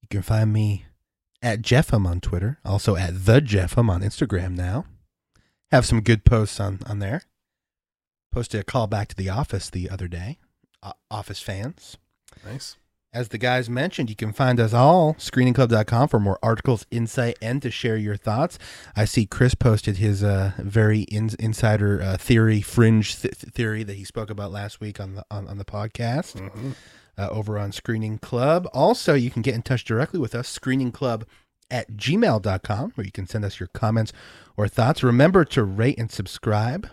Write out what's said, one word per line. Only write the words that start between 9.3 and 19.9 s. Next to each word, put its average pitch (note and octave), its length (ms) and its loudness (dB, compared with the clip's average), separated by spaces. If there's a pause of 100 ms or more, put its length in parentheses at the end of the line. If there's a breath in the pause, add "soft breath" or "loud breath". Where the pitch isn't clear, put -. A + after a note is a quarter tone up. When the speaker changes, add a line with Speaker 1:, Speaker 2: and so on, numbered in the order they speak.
Speaker 1:
the F2+ 200 -6
other F#2 180 -8
day. F2 300 -10 (460)
O-, G2+ 100 -16 (160)
Office G#2 320 -10
fans. G#2+ 560 -10 (480)
Speaker 2:
Nice. A#2 320 -14 (360)
Speaker 1:
As A#2+ 140 -6
the A2+ 100 -10
guys B2 320 0
mentioned, C3 400 -2
you G#2+ 60 -8
can G#2+ 160 -6
find B2+ 260 2
us A2+ 160 4
all, D#3 440 6
screening B2+ 360 2
club B2 160 4
dot A2 160 4
com, B2 220 2
for B2 100 2
more G2+ 240 2
articles, A2+ 500 0
insight, A#2 500 -2
and B2 200 -4
to B2+ 80 -4
share A2+ 280 -2
your G#2 180 -2
thoughts. A#2 420 -2 (380 loud breath)
I G#2+ 80 2
see G#2+ 220 2
Chris B2 280 2
posted G#2+ 440 2